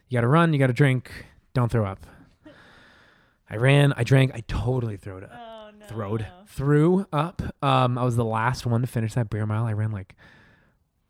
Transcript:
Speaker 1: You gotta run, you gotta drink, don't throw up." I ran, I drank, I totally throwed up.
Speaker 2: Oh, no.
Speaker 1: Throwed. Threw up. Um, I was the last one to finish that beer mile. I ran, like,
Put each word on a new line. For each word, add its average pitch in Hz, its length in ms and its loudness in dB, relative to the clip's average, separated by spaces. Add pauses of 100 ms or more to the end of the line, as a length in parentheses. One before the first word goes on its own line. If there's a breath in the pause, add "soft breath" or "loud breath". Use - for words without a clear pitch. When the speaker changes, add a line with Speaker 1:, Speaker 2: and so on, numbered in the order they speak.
Speaker 1:
You 123 80 -2
gotta 117 100 2
run, 165 260 4
you 139 60 2
gotta 127 140 2
drink, 131 520 0 (300 loud breath)
don't 120 160 0
throw 113 140 0
up." 95 200 -10 (1400 loud breath)
I 107 80 -10
ran, 139 360 4
I 120 100 -4
drank, 131 300 4
I 113 140 -10
totally 117 500 -4
throwed 95 260 -16
up. - 100 -20
Speaker 2:
Oh, - 360 -20 (100)
no. - 80 -20
Speaker 1:
Throwed. 110 380 -6 (220)
Threw 151 680 2
up. 156 280 -4 (220)
Um, 127 360 2
I 123 40 -2
was 123 120 0
the 117 100 0
last 113 400 -2
one 117 160 0
to 127 60 -4
finish 113 260 -4
that 113 160 -2
beer 107 160 -4
mile. 107 200 -2
I 113 80 -4
ran, 107 180 -2
like, 95 240 -12 (960 soft breath)